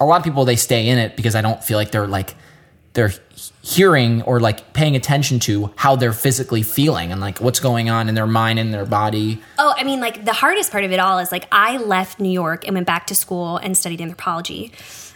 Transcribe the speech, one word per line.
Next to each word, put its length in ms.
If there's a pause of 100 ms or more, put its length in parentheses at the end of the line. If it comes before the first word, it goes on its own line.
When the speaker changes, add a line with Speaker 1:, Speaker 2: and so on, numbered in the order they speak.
Speaker 1:
a 40
lot 140
of 60
people, 200
they 120
stay 320
in 100
it 180
because 180
I 60
don't 240
feel 140
like 120
they're, 160
like, 280 (580)
they're 200 (500)
hearing 600
or, 180
like, 340
paying 200
attention 460
to 360
how 200
they're 160
physically 500
feeling 500
and, 80
like, 200
what's 200
going 280
on 220
in 40
their 120
mind 320
and 160
their 100
body. 560 (180)
Speaker 2:
Oh, 180
I 80
mean, 160
like, 260
the 80
hardest 360
part 140
of 80
it 80
all 180
is, 140
like, 180
I 280
left 420
New 100
York 360
and 80
went 120
back 200
to 80
school 420
and 200
studied 260
anthropology, 680 (460)